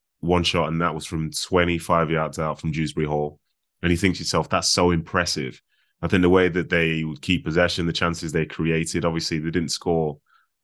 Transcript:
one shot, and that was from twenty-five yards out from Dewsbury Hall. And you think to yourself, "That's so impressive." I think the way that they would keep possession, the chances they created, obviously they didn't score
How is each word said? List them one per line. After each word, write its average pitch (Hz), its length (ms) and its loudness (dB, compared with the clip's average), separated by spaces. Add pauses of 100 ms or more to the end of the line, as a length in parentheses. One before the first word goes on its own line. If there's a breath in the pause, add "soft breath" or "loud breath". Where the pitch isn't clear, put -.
(180)
one 85 240 2
shot, 82 240 0
and 82 140 -2
that 82 160 0
was 78 100 -10
from 80 240 -4
twenty-five 85 800 0
yards 78 300 -2
out 78 200 -4
from 80 120 -4
Dewsbury 76 340 -2
Hall. 73 320 -4 (420)
And 87 120 2
you 87 40 4
think 90 200 2
to 87 60 -10
yourself, 82 260 -2
"That's 90 200 0
so 90 220 4
impressive." 82 720 -2 (400)
I 85 60 -4
think 92 140 4
the 90 60 6
way 92 200 6
that 85 200 -2
they 82 360 2
would 78 180 -8
keep 87 220 0
possession, 85 420 0
the 82 60 -2
chances 85 400 -2
they 80 120 0
created, 82 600 -2
obviously 82 340 -2
they 80 140 -4
didn't 82 160 -2
score 80 500 -2 (460)